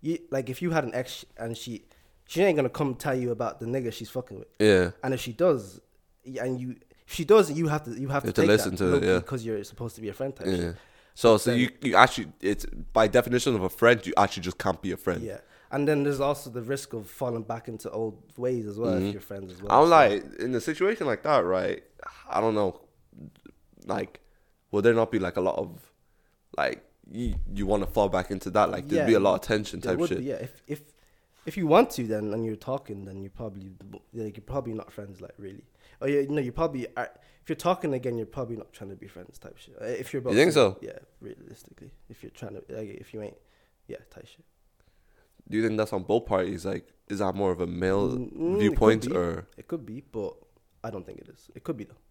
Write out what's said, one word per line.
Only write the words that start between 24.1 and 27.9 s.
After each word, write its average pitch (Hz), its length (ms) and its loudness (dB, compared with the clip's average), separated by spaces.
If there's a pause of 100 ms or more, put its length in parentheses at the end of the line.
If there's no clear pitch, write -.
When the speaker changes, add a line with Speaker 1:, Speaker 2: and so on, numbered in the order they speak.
Speaker 2:
would 101 120 2
there 117 100 8
not 113 160 2
be, 117 80 0
like, 90 200 -2
a - 20 0
lot 92 160 0
of, - 340 -8 (680)
like, - 280 -2 (260)
you, 117 260 -4 (180)
you 101 120 -4
wanna 98 200 0
fall 101 240 2